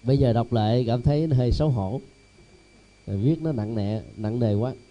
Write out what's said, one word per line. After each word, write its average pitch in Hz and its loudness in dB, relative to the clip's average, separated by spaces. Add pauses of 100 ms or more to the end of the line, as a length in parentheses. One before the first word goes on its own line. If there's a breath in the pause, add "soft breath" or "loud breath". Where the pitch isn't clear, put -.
Bây 131 2
giờ 127 4
đọc 117 0
lại 117 2
cảm 120 0
thấy 147 0
nó 147 2
hơi 123 2
xấu 151 0
hổ. 113 -2 (1040)
Rồi 98 -6
viết 151 0
nó 160 -2
nặng 110 -4
nề, 107 -2 (160)
nặng 110 -4
nề 107 2
quá. 120 -2 (180)